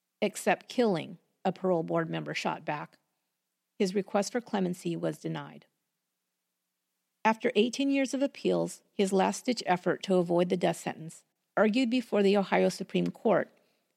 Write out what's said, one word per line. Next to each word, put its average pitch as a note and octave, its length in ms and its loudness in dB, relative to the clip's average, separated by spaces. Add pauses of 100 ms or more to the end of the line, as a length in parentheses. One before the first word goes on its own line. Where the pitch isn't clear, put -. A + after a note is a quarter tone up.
(220)
"except - 480 0
killing," E3+ 480 0 (260)
a F#3+ 80 0
parole F3+ 320 0
board E3 280 -2
member D#3 240 -6
shot D#3 280 -4
back. D#3 360 -8 (800)
His F#3+ 160 0
request G3+ 360 -2
for B3 80 -4
clemency F3+ 560 -4
was E3 220 -4
denied. D3+ 480 -10 (1600)
After A3 300 0
eighteen B3 340 2
years C#4 240 0
of C4 80 -4
appeals, F3+ 600 -2 (120)
his G3 180 0
last-ditch G3 540 0
effort F3 380 0
to F#3+ 120 2
avoid F3 340 2
the F#3+ 60 0
death F3 220 0
sentence, - 460 -12 (340)
argued A3+ 320 4
before A3+ 340 0
the G3 140 4
Ohio F#3 320 2
Supreme F3+ 380 -2
Court, F3+ 440 0 (460)